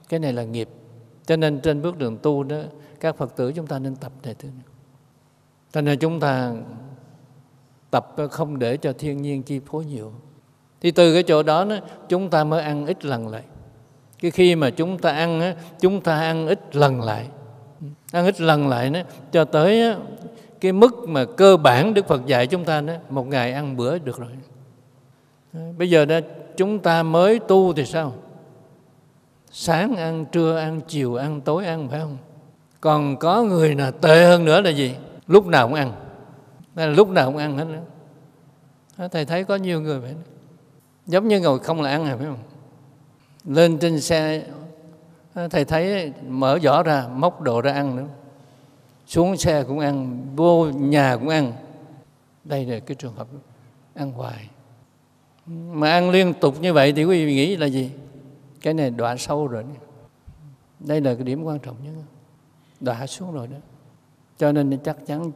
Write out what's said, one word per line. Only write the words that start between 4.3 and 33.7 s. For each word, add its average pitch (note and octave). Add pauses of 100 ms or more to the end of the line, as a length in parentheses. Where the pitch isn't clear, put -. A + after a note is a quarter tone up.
Thế D#3
nên C#3+
chúng D#3+
ta B2+ (1400)
tập - (160)
không D3+
để B2
cho D3
thiên C#3+
nhiên C#3
chi C#3
phối D#3
nhiều. A2 (720)
Thì E3+
từ E3
cái F3
chỗ D#3
đó, D#3
đó G#3+ (340)
chúng F3+
ta D#3
mới D#3+
ăn D3
ít E3+
lần A#2
lại. A2 (800)
Cái E3+
khi F3+
mà D3+
chúng F3
ta D#3+
ăn D#3+
á, F3 (240)
chúng F#3
ta D#3
ăn D#3+
ít -
lần C#3
lại. A2 (840)
Ăn F3
ít F#3
lần D3+
lại B2+
đó, D#3+ (320)
cho E3
tới F3
á, A3+ (640)
cái F#3+
mức A3+
mà C#3+ (120)
cơ F#3+
bản D#3
Đức G3+
Phật C3
dạy B2+
chúng F3
ta D#3
đó, D3+ (160)
một C3+
ngày B2+
ăn C3+
bữa B2
được C3+
rồi. A#2 (1500)
Bây F3
giờ D#3+
đó, D#3+ (380)
chúng G3
ta E3
mới F3+
tu F#3+
thì C#3+
sao? D3+ (1400)
Sáng F3
ăn, D#3+
trưa E3
ăn, D#3+
chiều C3
ăn, C#3+
tối D#3
ăn, D#3+
phải D3
không? D3+ (640)
Còn D3
có F#3+
người E3